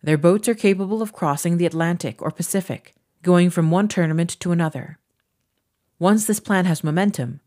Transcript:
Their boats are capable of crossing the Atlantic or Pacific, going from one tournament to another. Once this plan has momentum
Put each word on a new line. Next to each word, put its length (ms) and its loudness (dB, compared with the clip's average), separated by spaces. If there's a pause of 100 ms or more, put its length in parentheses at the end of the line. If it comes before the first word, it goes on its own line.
Their 160 2
boats 300 2
are 60 0
capable 480 0
of 100 -8
crossing 440 -2
the 100 2
Atlantic 560 -2
or 80 -4
Pacific, 640 -6 (280)
going 280 4
from 220 2
one 160 2
tournament 500 -2
to 140 -4
another. 460 -4 (1000)
Once 280 2
this 120 0
plan 280 0
has 180 0
momentum 640 -2